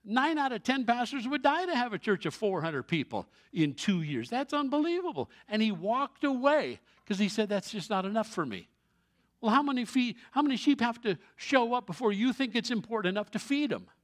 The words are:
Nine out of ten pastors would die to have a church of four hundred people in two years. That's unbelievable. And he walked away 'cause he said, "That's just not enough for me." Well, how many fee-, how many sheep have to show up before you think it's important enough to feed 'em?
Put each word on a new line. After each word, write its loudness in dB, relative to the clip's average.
Nine 0
out 0
of -6
ten 0
pastors 0
would -2
die 4
to -2
have 0
a -4
church 0
of -2
four 0
hundred -2
people -2
in 2
two 0
years. -4
That's -4
unbelievable. -2
And 0
he 2
walked -2
away 2
'cause -2
he 4
said, 0
"That's -2
just -8
not 0
enough -2
for -4
me." -10
Well, 2
how 4
many 0
fee-, 0
how 2
many 2
sheep 2
have 0
to 0
show 2
up -2
before 0
you 0
think -2
it's -2
important -2
enough -4
to -4
feed -2
'em? -6